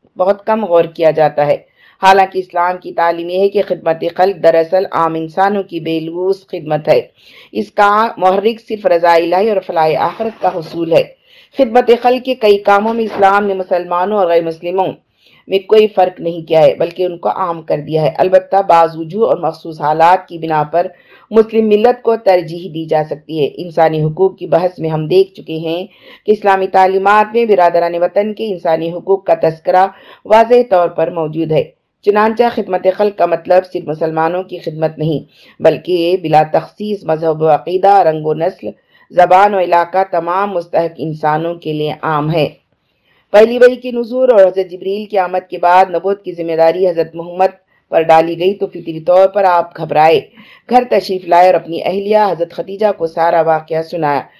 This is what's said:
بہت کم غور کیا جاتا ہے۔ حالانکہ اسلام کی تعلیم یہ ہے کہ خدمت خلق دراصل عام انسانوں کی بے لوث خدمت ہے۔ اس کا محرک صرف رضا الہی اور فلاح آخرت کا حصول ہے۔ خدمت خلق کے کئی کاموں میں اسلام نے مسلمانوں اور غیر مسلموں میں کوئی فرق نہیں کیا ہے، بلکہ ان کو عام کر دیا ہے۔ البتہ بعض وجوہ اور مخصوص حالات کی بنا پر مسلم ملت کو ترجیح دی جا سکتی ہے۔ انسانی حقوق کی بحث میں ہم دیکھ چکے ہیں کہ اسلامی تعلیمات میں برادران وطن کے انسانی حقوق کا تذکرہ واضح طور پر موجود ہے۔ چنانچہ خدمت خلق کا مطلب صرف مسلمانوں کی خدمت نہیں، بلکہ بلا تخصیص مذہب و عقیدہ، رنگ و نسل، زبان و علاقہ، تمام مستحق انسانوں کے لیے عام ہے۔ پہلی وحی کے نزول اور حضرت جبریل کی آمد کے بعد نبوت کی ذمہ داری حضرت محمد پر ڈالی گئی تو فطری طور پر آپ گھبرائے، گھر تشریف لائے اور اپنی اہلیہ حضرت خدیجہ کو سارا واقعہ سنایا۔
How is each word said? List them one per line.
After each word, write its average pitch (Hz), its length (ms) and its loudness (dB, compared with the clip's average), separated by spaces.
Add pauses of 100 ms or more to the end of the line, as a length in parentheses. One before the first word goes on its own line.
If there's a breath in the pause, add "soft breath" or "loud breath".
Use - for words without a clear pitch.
(180)
بہت 196 280 -2
کم 220 200 -2
غور 170 180 2
کیا 160 280 0
جاتا 151 340 0
ہے۔ 147 120 -2 (440 soft breath)
حالانکہ 190 380 2
اسلام 180 380 -4
کی 175 160 -16
تعلیم 170 360 -2
یہ 180 100 -2
ہے 196 100 2
کہ 202 180 -2
خدمت 165 360 -4 (120)
خلق 180 280 0
دراصل 165 480 2
عام 160 240 0
انسانوں 190 480 -2
کی 175 160 -10
بے 160 200 -4
لوث 180 480 -6
خدمت 151 400 -6
ہے۔ 127 140 0 (500 soft breath)
اس 208 200 -8
کا 208 360 0 (100)
محرک 196 500 0
صرف 208 180 -8
رضا 170 280 4
الہی 175 360 2
اور 208 80 0 (100)
فلاح 160 220 0 (100)
آخرت 214 420 -4
کا 185 140 0
حصول 165 380 -6
ہے۔ - 280 0 (360 soft breath)
خدمت 240 340 2 (100)
خلق 247 240 0
کے 254 100 -2
کئی 208 220 2
کاموں 202 360 0
میں 233 100 -2
اسلام 202 420 2
نے 196 80 -2
مسلمانوں 185 640 -2
اور 190 100 2
غیر 170 160 2
مسلموں 175 440 -4 (600 soft breath)
میں 190 120 0
کوئی 214 280 4
فرق 185 320 -2
نہیں 170 280 -8
کیا 160 140 4
ہے، 147 140 6
بلکہ 170 280 -4
ان 175 140 -4
کو 180 120 -4
عام 170 320 -6
کر 160 160 -4
دیا 156 240 -4
ہے۔ 151 160 0
البتہ 185 380 2 (120)
بعض 165 280 4
وجوہ 165 320 -4
اور 151 100 0
مخصوص 160 440 -8
حالات 160 460 2
کی 170 100 -16
بنا 160 260 -2
پر 165 240 -2 (440 soft breath)
مسلم 220 360 2
ملت 226 360 2
کو 226 120 0
ترجیح 180 580 -2
دی 160 120 -8
جا 156 200 0
سکتی 151 360 -8
ہے۔ 139 160 0
انسانی 160 460 -2
حقوق 156 340 -2
کی 175 100 -12
بحث 175 320 -2
میں 160 100 -4
ہم 156 180 -4
دیکھ 185 260 2
چکے 160 240 -12
ہیں 165 300 -6 (380 loud breath)
کہ 208 60 0
اسلامی 196 360 0
تعلیمات 196 680 2
میں 233 100 2
برادران 175 500 2
وطن 180 380 -2
کے 220 140 -8
انسانی 170 440 -4
حقوق 180 320 -4
کا 170 180 0
تذکرہ 180 460 0 (380 loud breath)
واضح 226 440 4
طور 175 200 2
پر 170 220 -2
موجود 156 400 -4
ہے۔ 151 120 2 (380)
چنانچہ 214 500 0
خدمت 185 420 -4
خلق 208 240 -2
کا 175 80 2
مطلب 175 480 0
صرف 165 140 -8
مسلمانوں 160 560 -4
کی 185 140 -14
خدمت 156 400 -6
نہیں، 151 220 -4 (420 soft breath)
بلکہ 170 600 0
بلا 156 300 2
تخصیص 202 520 -6
مذہب 160 380 -2
و 160 80 2
عقیدہ، 180 440 0
رنگ 160 320 2
و 156 80 -2
نسل، 160 360 -6 (420 soft breath)
زبان 185 420 4
و 190 60 -2
علاقہ، 170 380 0 (140)
تمام 180 420 -2
مستحق 170 440 -4
انسانوں 160 580 -4
کے 160 180 -10
لیے 151 280 -4
عام 151 320 -2
ہے۔ 156 160 0 (840)
پہلی 226 260 4
وحی 247 180 6
کے 247 160 -12
نزول 247 400 -2
اور 214 80 4
حضرت 185 320 2
جبریل 196 340 -8
کی 202 120 -4
آمد 185 320 -4
کے 180 80 -10
بعد 180 320 4
نبوت 180 340 -4
کی 180 80 -10
ذمہ 165 260 -6
داری 165 300 2
حضرت 160 280 -2
محمد 180 560 -4 (180)
پر 165 120 0
ڈالی 160 380 2
گئی 190 140 0
تو 190 140 -6
فطری 160 320 -12
طور 180 280 4
پر 196 160 -2
آپ 175 340 0
گھبرائے، 156 440 2 (480 loud breath)
گھر 247 200 4
تشریف 185 360 -2
لائے 170 200 4
اور 185 80 6
اپنی 160 300 -4
اہلیہ 202 340 -2 (140)
حضرت 170 200 -4
خدیجہ 196 340 -6 (120)
کو 165 100 -4
سارا 165 340 0
واقعہ 160 400 -2
سنایا۔ 160 400 -4 (180 soft breath)